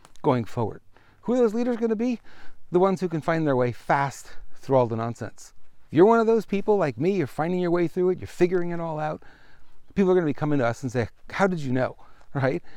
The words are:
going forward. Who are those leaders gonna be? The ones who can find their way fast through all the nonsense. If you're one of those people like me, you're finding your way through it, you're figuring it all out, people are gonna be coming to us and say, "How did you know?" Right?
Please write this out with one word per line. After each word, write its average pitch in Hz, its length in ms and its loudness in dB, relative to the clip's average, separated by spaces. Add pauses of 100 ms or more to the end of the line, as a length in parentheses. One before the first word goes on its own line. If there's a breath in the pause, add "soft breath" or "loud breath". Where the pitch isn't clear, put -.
(220 soft breath)
going 127 220 2
forward. 107 360 -4 (420 soft breath)
Who 233 120 0
are 254 40 2
those 233 160 4
leaders 240 220 0
gonna 226 200 -2
be? 240 240 -2 (500 loud breath)
The 170 80 4
ones 190 240 4
who 180 80 -2
can 160 100 -4
find 165 260 0
their 139 100 4
way 123 160 2
fast - 600 -2 (220)
through - 220 0
all 123 100 6
the 113 100 -2
nonsense. 113 560 -8 (380)
If 120 60 -2
you're 180 100 8
one 226 140 6
of 220 60 2
those 226 200 2
people 202 320 2
like 147 200 -2
me, 165 120 2
you're 180 160 0
finding 175 340 -2
your 175 100 0
way 175 180 2
through 185 220 0
it, 180 80 -2
you're - 80 -10
figuring 175 440 2
it 170 100 -4
all 160 180 -6
out, 151 240 -6 (720 soft breath)
people 185 160 4
are 185 40 6
gonna 175 120 4
be 143 60 0
coming 147 260 0
to 120 80 2
us 120 160 -2
and 131 80 -4
say, 113 180 -2 (220)
"How 196 160 0
did 180 140 -2
you 131 120 -4
know?" 123 240 -2 (380 soft breath)
Right? 135 280 0 (140 loud breath)